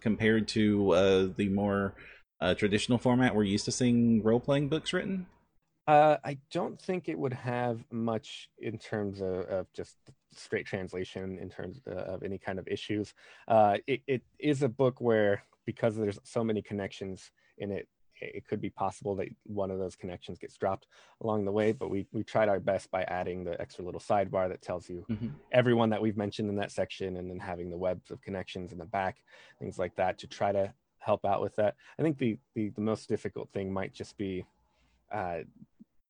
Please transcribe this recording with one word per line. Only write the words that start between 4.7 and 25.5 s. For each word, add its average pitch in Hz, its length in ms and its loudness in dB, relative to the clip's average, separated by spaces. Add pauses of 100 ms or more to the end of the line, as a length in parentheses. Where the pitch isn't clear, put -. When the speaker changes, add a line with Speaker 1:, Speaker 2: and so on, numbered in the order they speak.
Speaker 1:
written? 185 340 -4 (600)
Speaker 2:
Uh, 151 380 8
I 139 140 -6 (120)
don't 196 300 -4
think 180 280 -4
it 160 80 -4
would 139 160 -2
have 123 600 -2
much 113 680 -4
in 113 180 -6
terms 101 440 -4
of, 92 240 -2
of 92 280 -4
just - 220 -12 (380)
straight - 340 -6
translation 95 720 -6
in 95 100 -10
terms, - 400 -10
uh, 98 40 -8
of 95 320 -8
any 95 140 -6
kind 95 200 -6
of 85 80 -10
issues. 104 480 -4 (320)
Uh, 104 300 6 (100)
it, 131 220 -2
it 131 140 0 (180)
is 147 240 2
a 131 40 2
book 127 320 2
where, 107 440 4 (220)
because 113 280 0
there's 101 300 -2
so - 180 -2
many 107 200 0
connections 95 680 -8 (280)
in 101 120 -6
it, 95 160 -6 (340)
it - 260 -12
could 104 140 -6
be 98 100 -6
possible 95 460 -4
that - 120 -6 (160)
one 98 260 -4
of 95 80 -4
those 92 180 -6
connections 90 420 -12
gets - 180 -16
dropped 95 300 -2 (360)
along 107 220 0
the 98 80 -2
way, 107 200 4
but 92 180 -4
we, 98 220 -4
we 110 100 -4
tried 107 260 2
our 98 120 2
best 95 300 -2
by 92 140 0
adding 90 400 -4
the 85 160 -6
extra - 240 -10
little 82 160 -8
sidebar 95 480 2
that 90 140 -8
tells - 260 -6
you 87 220 -10
Speaker 1:
Mm-hmm. 110 180 -4 (240)